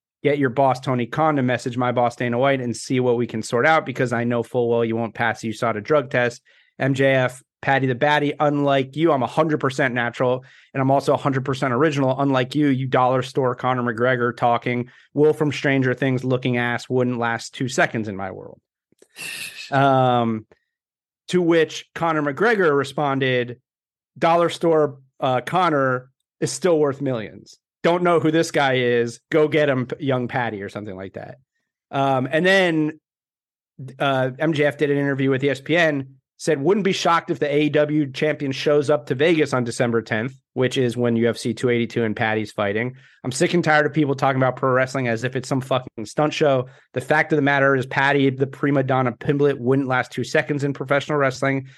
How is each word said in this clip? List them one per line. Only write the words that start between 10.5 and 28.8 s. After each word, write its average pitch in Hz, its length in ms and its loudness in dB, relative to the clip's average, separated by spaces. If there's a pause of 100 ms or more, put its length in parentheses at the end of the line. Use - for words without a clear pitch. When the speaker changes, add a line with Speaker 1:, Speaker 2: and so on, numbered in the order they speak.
Speaker 1:
and 135 60 -2
I'm 135 100 2
also 139 240 2
a 127 40 0
hundred 131 260 -2
percent 135 280 -2
original. 135 460 0
Unlike 131 380 0
you, 151 100 2
you 131 220 0
dollar 127 340 2
store 131 320 -2
Conor 127 300 -2
McGregor 120 520 0
talking, 120 540 0 (240)
Will 147 200 4
from 147 180 0
Stranger 131 420 2
Things 127 300 -2
looking 127 320 0
ass 120 320 -4
wouldn't 127 300 0
last 117 360 -4
two 131 140 -4
seconds 131 400 -2
in 95 80 -8
my 95 160 -8
world." - 320 -18
Speaker 2:
<laughs> - 1080 -18
Speaker 1:
Um, 127 760 2 (840)
to 180 140 2
which 165 520 0
Conor 160 280 -2
McGregor 160 540 2
responded, 131 840 -2 (560)
"Dollar 170 320 4
store, 156 520 0 (180)
uh, 131 220 0
Conor 135 720 0 (300)
is 139 120 -4
still 170 260 2
worth 139 220 0
millions. 107 580 -8 (240)
Don't 175 220 2
know 170 160 4
who 156 100 2
this 160 220 2
guy 139 220 2
is. 120 460 2 (120)